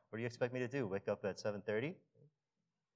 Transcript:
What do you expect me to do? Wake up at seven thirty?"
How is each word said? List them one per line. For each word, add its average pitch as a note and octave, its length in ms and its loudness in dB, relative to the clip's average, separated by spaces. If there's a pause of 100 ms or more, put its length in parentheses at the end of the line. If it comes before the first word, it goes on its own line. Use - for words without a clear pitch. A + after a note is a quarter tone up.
What A2 80 -6
do A2+ 40 -2
you A#2+ 60 0
expect A#2+ 260 0
me B2+ 60 0
to B2 80 2
do? B2+ 180 0
Wake G2 220 -2
up G#2 180 0
at F#2 140 0
seven G#2 220 -2
thirty?" A#2 340 0 (1000)